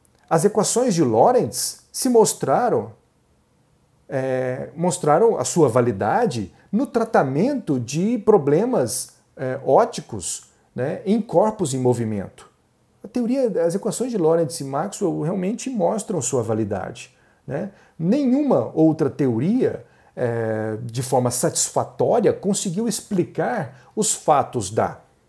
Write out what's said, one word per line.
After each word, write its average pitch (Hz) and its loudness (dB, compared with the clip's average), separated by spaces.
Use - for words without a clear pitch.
as 165 2
equações 214 0
de 165 2
Lorentz 135 2
se - -2
mostraram, 165 2
é, 131 -2
mostraram 170 2
a 131 -2
sua 156 4
validade 117 0
no 220 0
tratamento 196 0
de 165 -2
problemas, 185 2
é, 127 -6
ópticos, 135 0
né, 135 -4
em 220 2
corpos 185 0
em 135 -2
movimento. 110 -2
A 202 -16
teoria, 226 0
as 170 0
equações 202 -4
de 226 -2
Lorentz 165 2
e 143 -8
Maxwell 156 -4
realmente 185 -4
mostram 202 -2
sua 123 -2
validade, 107 -4
né? 139 -6
Nenhuma 240 2
outra 156 2
teoria, 143 0
é, 110 -2
de 120 -6
forma 127 0
satisfatória, 170 0
conseguiu 196 -4
explicar - -6
os 208 -2
fatos 127 0
da, 104 -2